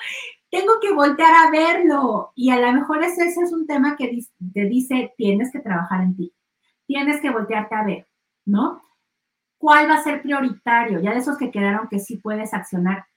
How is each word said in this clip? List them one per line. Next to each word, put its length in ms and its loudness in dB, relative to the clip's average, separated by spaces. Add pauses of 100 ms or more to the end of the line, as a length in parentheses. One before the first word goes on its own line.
(500)
Tengo 300 2
que 120 0
voltear 400 6
a 200 8
verlo", 800 2
y 160 0
a 80 4
lo 140 2
mejor 320 0
ese, 220 0
ese 160 -2
es 100 -2
un 160 -4
tema 280 0
que 140 -4
dis-, 220 -10 (200)
te 120 -2
dice, 520 -2
"Tienes 360 0
que 80 -10
trabajar 420 -4
en 140 0
ti, 180 -10 (540)
tienes 320 -2
que 100 -4
voltearte 460 -4
a 80 -2
ver", 240 -6 (360)
¿no? 380 -2 (760)
¿Cuál 300 4
va 60 4
a 80 2
ser 200 -6
prioritario? 800 -2
Ya 120 -2
de 60 -2
esos 200 -4
que 140 -6
quedaron 360 -2
que 120 -6
sí 160 -10
puedes 360 -8
accionar, 540 -4 (100)